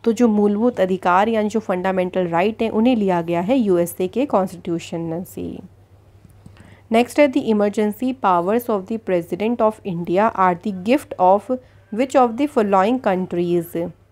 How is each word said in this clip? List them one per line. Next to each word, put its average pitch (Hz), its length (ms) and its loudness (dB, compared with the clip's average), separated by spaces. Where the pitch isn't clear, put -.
तो 233 60 2
जो 233 160 2
मूलभूत 208 520 2
अधिकार 190 480 2
यानी 214 240 0
जो 220 80 0
फंडामेंटल 185 680 -2
राइट 190 360 0
हैं, 226 80 -2
उन्हें 226 280 2
लिया 185 220 0
गया 170 200 -2
है 240 160 0
यूएसए 185 500 0
के 247 180 -2
कॉन्स्टिट्यूशन 170 1000 -4
से। - 320 -12
नेक्स्ट 240 280 2
है, 294 80 6
the 269 160 0
emergency 208 720 0
powers 208 520 0
of 190 60 -4
the 185 60 -4
President 185 520 -2
of 214 100 2
India 175 520 0
are 185 180 2
the 196 80 -6
gift - 300 0
of 196 360 2
which 262 260 2
of 226 120 -4
the 285 100 0
following 202 400 2
countries? 175 1040 -2